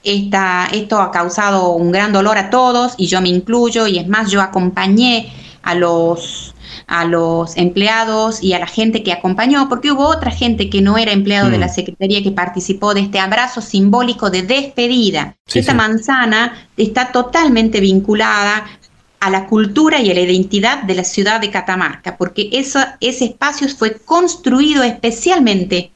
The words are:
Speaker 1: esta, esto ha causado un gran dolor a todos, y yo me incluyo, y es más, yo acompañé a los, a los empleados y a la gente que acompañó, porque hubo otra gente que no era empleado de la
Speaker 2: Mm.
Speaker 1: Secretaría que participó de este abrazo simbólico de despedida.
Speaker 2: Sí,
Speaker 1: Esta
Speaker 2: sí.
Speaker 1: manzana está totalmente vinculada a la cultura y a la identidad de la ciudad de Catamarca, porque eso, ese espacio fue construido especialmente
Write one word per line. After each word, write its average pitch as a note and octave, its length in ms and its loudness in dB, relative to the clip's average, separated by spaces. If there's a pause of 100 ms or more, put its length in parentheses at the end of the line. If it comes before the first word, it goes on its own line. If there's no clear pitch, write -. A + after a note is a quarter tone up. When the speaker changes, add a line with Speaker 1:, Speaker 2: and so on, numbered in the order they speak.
Speaker 1:
esta, G3 680 0
esto G#3+ 300 -2
ha F#3 100 0
causado F3+ 600 0
un E3+ 200 0
gran G3+ 220 0
dolor G3+ 240 2
a G3 120 -2
todos, B3 480 2
y F#3 100 0
yo F#3 140 0
me F3+ 80 0
incluyo, A3+ 580 0
y F#3 120 0
es E3+ 80 -6
más, G#3 240 0
yo G3+ 100 2
acompañé G3 920 0 (300)
a F3 120 -2
los, E3+ 800 -2 (320)
a E3+ 160 -2
los E3 540 0
empleados A3 840 0
y F#3+ 120 2
a A#3 60 0
la E3+ 80 -6
gente A3 360 -2
que F#3 80 -2
acompañó, A3+ 560 0
porque D4 240 -2
hubo C#4 160 2
otra D#4+ 240 0
gente A3 380 -2
que G3+ 120 0
no G3+ 160 4
era A3 140 0
empleado G3+ 380 2
de A2+ 80 2
la - 80 0
Speaker 2:
Mm. - 80 -6
Speaker 1:
Secretaría G3 500 -4
que G3 80 0
participó F#3+ 640 -2
de G3+ 80 0
este G3 180 -2
abrazo A3+ 400 -2
simbólico G#3+ 680 2
de F#3 140 -2
despedida. A#3+ 920 -2 (100)
Speaker 2:
Sí, - 140 -2
Speaker 1:
Esta - 140 0
Speaker 2:
sí. A#3+ 40 2
Speaker 1:
manzana A3+ 920 0 (100)
está A#3 340 0
totalmente B3 720 2
vinculada G#3 840 2 (540)
a G3 100 -2
la F#3+ 180 -2
cultura C#4 520 2
y G#3+ 100 2
a F3 40 2
la F3 80 2
identidad G3 640 0
de F#3+ 120 -2
la F3+ 80 -2
ciudad G#3 380 0
de G#3 80 -4
Catamarca, F3+ 680 -4
porque G#3 380 -4
eso, C4+ 260 -2 (220)
ese B3+ 240 -2
espacio C#4 420 -4
fue A3 380 -2
construido D4+ 800 2
especialmente A3+ 1120 0